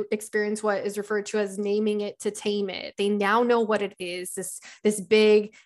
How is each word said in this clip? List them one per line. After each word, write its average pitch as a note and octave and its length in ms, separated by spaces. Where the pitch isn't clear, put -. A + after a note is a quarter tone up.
experience G#3+ 520
what G3+ 220
is G3+ 120
referred G#3 280
to G#3+ 140
as G3 200
naming G#3 400
it G#3 220
to G#3 100
tame G#3 380
it. - 280
They G3+ 120
now G#3 340
know A#3+ 160
what G#3+ 220
it G3+ 180
is, F3+ 340
this, - 280
this G#3+ 200
big, G#3+ 520